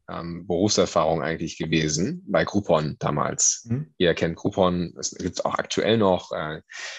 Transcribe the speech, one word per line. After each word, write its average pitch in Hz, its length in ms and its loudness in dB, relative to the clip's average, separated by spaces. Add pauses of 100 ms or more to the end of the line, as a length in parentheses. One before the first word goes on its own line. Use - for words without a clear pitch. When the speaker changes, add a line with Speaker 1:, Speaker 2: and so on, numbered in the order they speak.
Speaker 1:
ähm, 85 360 -8
Berufserfahrung 85 760 2
eigentlich 80 340 -4
gewesen 80 720 0
bei 92 160 2
Groupon 78 560 0
damals. - 720 -2
Speaker 2:
Mhm. 139 280 -4
Speaker 1:
Jeder 85 160 4
kennt 82 220 -2
Groupon, 90 640 0
es - 160 -8
gibt's 87 280 -4
auch - 120 -2
aktuell - 420 2
noch, 95 360 2
äh, 78 280 -6 (380)